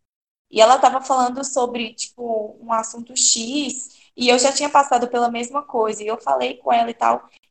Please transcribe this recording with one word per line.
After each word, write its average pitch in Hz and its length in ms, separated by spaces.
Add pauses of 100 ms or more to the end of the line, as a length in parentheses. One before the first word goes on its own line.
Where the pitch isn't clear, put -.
(480)
E 214 120
ela 247 180
tava 254 220
falando 262 420
sobre, 240 520
tipo, 220 640
um 226 120
assunto 233 440
X, - 1000
e 247 120
eu 247 100
já 277 140
tinha 294 180
passado 262 380
pela 240 220
mesma 240 340
coisa, 220 380
e 208 40
eu 226 140
falei 262 380
com - 140
ela 233 180
e 233 40
tal. 233 340 (220)